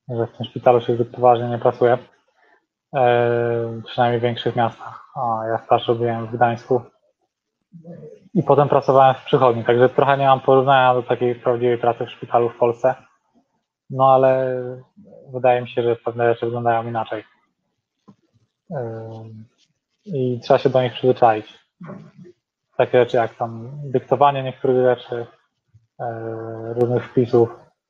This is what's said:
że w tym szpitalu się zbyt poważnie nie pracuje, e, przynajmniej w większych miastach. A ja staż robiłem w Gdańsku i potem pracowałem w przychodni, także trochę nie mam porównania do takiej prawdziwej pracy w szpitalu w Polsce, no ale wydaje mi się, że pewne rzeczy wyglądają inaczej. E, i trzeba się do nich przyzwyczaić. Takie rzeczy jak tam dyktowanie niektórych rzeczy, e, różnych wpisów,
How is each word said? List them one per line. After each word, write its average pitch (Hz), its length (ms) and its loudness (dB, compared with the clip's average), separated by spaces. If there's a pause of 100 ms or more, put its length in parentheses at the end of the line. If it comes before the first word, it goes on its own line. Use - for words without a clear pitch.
że 117 180 -4
w - 100 -14
tym 120 100 -10
szpitalu 120 340 2
się 120 140 -2
zbyt 117 140 -2
poważnie 120 400 2
nie 117 100 -4
pracuje, 123 400 2 (960)
e, 120 920 0
przynajmniej 120 340 -2
w - 20 -8
większych 117 340 -4
miastach. - 480 -6 (100)
A 113 320 -6
ja 113 120 -4
staż - 300 -2
robiłem 117 380 -2
w 110 60 -14
Gdańsku 120 500 -2 (1500)
i 180 80 2
potem 139 260 4
pracowałem 135 460 4
w - 100 -18
przychodni, 123 400 2
także 123 240 4
trochę 139 300 2
nie 139 80 0
mam 131 140 4
porównania 131 540 4
do 123 80 -2
takiej 123 320 -2
prawdziwej 120 440 0
pracy 120 280 -2
w - 40 -12
szpitalu 120 400 -2
w - 80 -14
Polsce, 123 360 0 (960)
no 131 240 4
ale 131 480 2 (720)
wydaje 123 300 2
mi 120 60 -10
się, 120 140 -4
że 117 140 0
pewne 117 380 -2
rzeczy 117 120 -8
wyglądają 117 420 -2
inaczej. 110 360 -8 (1500)
E, 113 400 -10 (960)
i 127 380 -4
trzeba 135 160 2
się 135 120 -2
do 127 120 2
nich 120 100 -4
przyzwyczaić. 117 680 0 (1160)
Takie 123 220 2
rzeczy 120 180 2
jak 113 180 -2
tam 117 360 -10 (140)
dyktowanie 135 580 0
niektórych 131 340 -2
rzeczy, 123 500 0 (720)
e, 117 200 -8 (540)
różnych 120 300 0
wpisów, 117 440 2 (420)